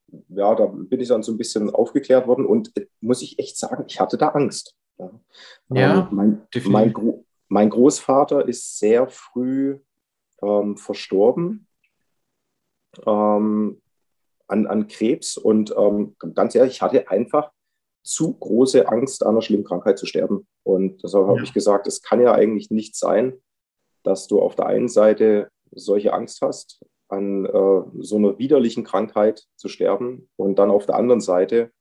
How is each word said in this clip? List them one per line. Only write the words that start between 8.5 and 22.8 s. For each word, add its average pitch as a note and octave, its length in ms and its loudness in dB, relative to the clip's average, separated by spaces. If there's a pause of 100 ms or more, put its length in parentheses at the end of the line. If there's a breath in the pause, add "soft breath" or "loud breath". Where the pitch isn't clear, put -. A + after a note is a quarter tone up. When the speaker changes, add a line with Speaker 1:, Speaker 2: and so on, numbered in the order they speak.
Speaker 1:
sehr A#2+ 300 2
früh, C3+ 680 -6 (640)
ähm, G#2 340 -2
verstorben, C3 920 -2 (1400)
ähm, G#2+ 760 0 (680)
an, G2+ 180 0
an G#2 220 -2
Krebs - 480 -4
und, G#2+ 400 0
ähm, G#2 400 0 (180)
ganz G#2+ 200 0
ehrlich, B2+ 200 4
ich - 80 -6
hatte - 280 0
einfach C3 400 -2 (540)
zu - 300 -4
große B2+ 540 2
Angst, - 360 -2
an G#2 60 2
einer A2 120 2
schlimmen G#2 220 0
Krankheit F#2+ 340 -2
zu F#2+ 80 -10
sterben. F#2+ 400 -4 (160)
Und F#2+ 400 -2
deshalb F#2+ 240 0
habe G2 120 2
Speaker 2:
Ja. A#2 60 -6
Speaker 1:
ich - 80 -14
gesagt, G2+ 360 0
es - 140 -10
kann A2 180 0
ja B2 120 6
eigentlich G#2 380 0
nicht A2 260 -6